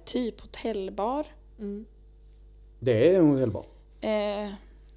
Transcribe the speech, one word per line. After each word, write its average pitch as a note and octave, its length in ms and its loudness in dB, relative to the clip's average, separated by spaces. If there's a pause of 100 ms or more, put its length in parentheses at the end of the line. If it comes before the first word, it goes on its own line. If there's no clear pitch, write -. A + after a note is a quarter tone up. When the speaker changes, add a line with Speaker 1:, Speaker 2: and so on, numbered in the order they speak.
Speaker 1:
typ A#3 360 -4
hotellbar. G#3 840 -6 (340)
Speaker 2:
Mm. G3+ 260 -10 (920)
Speaker 3:
Det B2 360 4
är F#3+ 40 4
en D#3 120 6
hotellbar. A#2+ 340 0 (360)
Speaker 1:
Eh, A3 80 -4 (880)